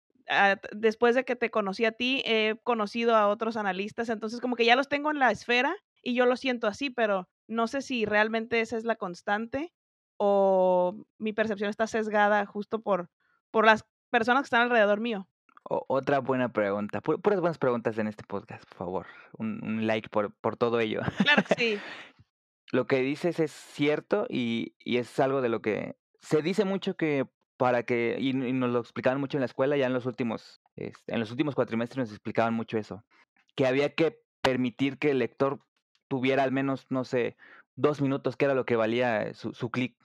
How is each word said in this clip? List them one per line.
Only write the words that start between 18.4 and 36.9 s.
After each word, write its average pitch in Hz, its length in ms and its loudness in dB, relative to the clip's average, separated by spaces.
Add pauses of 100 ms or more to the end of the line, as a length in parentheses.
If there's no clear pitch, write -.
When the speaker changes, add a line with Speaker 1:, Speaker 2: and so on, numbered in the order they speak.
Speaker 2:
por - 100 -18
favor. 90 280 -6 (260)
Un, 110 320 -8
un 110 220 -4
like 110 220 -2
por, 104 320 -4
por 110 160 -4
todo 117 240 0
ello. 107 200 -2 (180)
Speaker 1:
Claro 285 240 2
que - 120 -2
sí. 220 260 0
Speaker 2:
<laughs> - 920 -18
Lo 127 140 2
que 135 140 2
dices 151 380 -2
es 156 140 -2
cierto 151 760 -2
y, 117 500 -2
y - 180 -2
es 123 240 -2
algo 135 220 2
de 120 60 0
lo 113 140 -2
que - 340 -4 (240)
se 151 220 0
dice 190 220 0
mucho 190 320 -4
que 143 300 0 (300)
para 123 280 2
que, 117 340 0
y, 131 120 -2
y 131 220 -2
nos 127 180 0
lo 120 100 0
explicaban 127 400 -2
mucho 143 160 -4
en 139 60 -2
la 123 40 0
escuela, 139 300 -2
ya 135 100 2
en 127 60 0
los 127 140 -4
últimos, 117 540 -6 (140)
este, - 400 -10
en 113 60 -2
los 107 100 -4
últimos 139 240 -2
cuatrimestres 117 440 -2
nos 120 120 -4
explicaban 110 420 -2
mucho 113 240 -4
eso, 104 280 -8 (500)
que 135 120 2
había 139 280 0
que 156 260 0 (220)
permitir 131 560 0
que 147 140 2
el 131 80 2
lector 135 400 -2 (480)
tuviera 135 340 2
al 131 80 0
menos, 135 400 -2